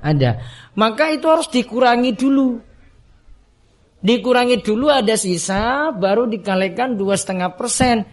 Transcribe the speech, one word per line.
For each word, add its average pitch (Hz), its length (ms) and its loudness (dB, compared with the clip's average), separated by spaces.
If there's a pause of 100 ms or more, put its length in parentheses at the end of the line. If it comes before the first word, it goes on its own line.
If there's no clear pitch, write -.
Ada. 135 400 0 (320)
Maka 226 400 0
itu 320 160 0
harus 320 160 2
dikurangi 247 640 2
dulu. 262 480 0 (1400)
Dikurangi 247 560 2
dulu 233 320 0
ada 220 240 2
sisa, 220 800 -2
baru 202 320 0
dikalikan 202 720 -2
dua 196 160 0
setengah 185 400 -4
persen. 240 580 0